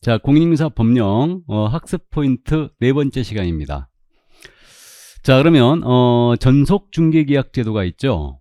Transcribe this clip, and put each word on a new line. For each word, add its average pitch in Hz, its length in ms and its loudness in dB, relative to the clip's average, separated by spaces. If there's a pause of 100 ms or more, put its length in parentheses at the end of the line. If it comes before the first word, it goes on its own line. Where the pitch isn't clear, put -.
자, 113 160 0
공인중개사 156 500 2
법령, 120 800 0
어, 107 180 -2
학습 135 440 -6
포인트 147 580 -4 (100)
네 123 140 0
번째 135 320 -2
시간입니다. 78 640 -8 (1400)
자, 131 140 4
그러면, 143 440 4
어, 120 560 2
전속 143 540 2
중개 160 320 0
계약 139 280 -2
제도가 110 340 -4
있죠. 80 540 -6